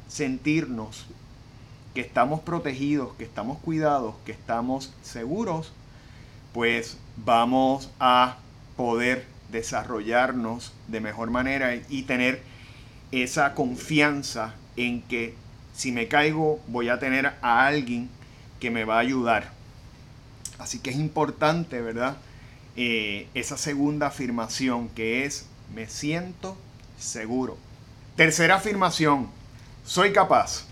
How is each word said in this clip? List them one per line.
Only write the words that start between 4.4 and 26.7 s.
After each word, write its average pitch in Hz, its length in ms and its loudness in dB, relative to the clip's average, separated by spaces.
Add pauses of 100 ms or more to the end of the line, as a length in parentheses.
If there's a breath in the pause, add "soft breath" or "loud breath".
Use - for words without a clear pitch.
seguros, 160 680 -4 (800 loud breath)
pues 117 460 0 (200)
vamos 123 720 4 (100)
a 127 380 6 (380)
poder 123 500 0 (260)
desarrollarnos 117 1200 -2 (140)
de 113 120 -4
mejor 110 300 -4
manera 127 460 0
y 131 280 -6
tener 127 380 0 (720 loud breath)
esa 135 420 0
confianza 139 1000 0 (200)
en 120 280 -2
que 117 320 -4 (400)
si 131 160 -4
me 117 160 -2
caigo 156 600 2
voy 120 220 0
a 123 100 2
tener 135 420 0
a 123 240 4
alguien 127 440 0 (500 loud breath)
que 123 120 -4
me 117 120 0
va 110 140 2
a - 20 8
ayudar. 120 520 2 (1080)
Así - 200 -10
que 131 120 -6
es 135 60 -4
importante, 151 840 0
¿verdad?, 120 360 -4 (580 loud breath)
eh, 110 580 0
esa 127 240 -6
segunda 147 500 0
afirmación 120 840 -2
que 113 360 -2
es, - 220 -8 (260)
"Me 110 140 -10
siento 180 680 -6 (440)